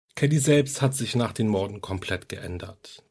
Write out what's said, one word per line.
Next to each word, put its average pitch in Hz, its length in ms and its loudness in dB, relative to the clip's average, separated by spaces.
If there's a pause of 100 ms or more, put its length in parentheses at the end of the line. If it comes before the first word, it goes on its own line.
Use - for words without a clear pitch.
(160)
Caddy 147 240 2
selbst 143 420 4
hat 135 140 2
sich 117 200 -4
nach 117 180 2
den 113 140 0
Morden 101 340 0
komplett 92 460 -6
geändert. - 840 -12